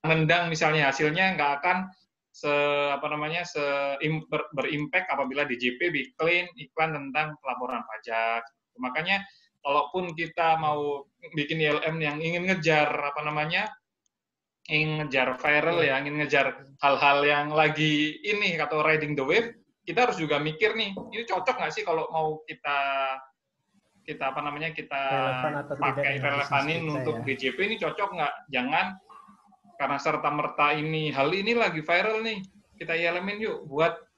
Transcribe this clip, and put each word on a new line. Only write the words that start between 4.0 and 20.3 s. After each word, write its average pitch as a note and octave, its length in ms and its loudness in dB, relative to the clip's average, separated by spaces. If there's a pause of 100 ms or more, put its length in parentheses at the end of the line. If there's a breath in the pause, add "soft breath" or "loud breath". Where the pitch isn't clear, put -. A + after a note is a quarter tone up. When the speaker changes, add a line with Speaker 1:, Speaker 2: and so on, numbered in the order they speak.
Speaker 1:
im-, D#3 240 -2
ber-, - 240 -4
berimpact D3+ 640 -2
apabila C3+ 320 -2
D C3 100 -2
J B2 220 -2
P F3 160 0
bikin E3+ 640 0
iklan D#3+ 340 -2
tentang D3 480 -4
pelaporan B2 460 -6
pajak. A2+ 560 -2 (400)
Makanya, D#3+ 400 -2 (400 loud breath)
kalaupun D3 560 0
kita D#3+ 400 0
mau D3 480 -2 (320)
bikin D#3 260 -2
I D3+ 60 4
L D3 160 2
M D#3+ 160 -2
yang D3 180 -2
ingin F3 240 -2
ngejar, D#3 480 2
apa D3 320 -4
namanya, D#3+ 480 -2 (960)
ingin D#3 320 0
ngejar C3 400 0
viral D3+ 400 4
ya, C3+ 160 4
ingin D3 240 -2
ngejar C#3 320 2 (240)
hal-hal C#3+ 480 6
yang D3 240 2
lagi D3+ 720 2
ini G3+ 400 0
atau D3+ 240 0
riding D3+ 320 2
the C3+ 80 0
wave, G3+ 320 0 (240)
kita A3 240 2
harus - 80 0
juga D3 240 0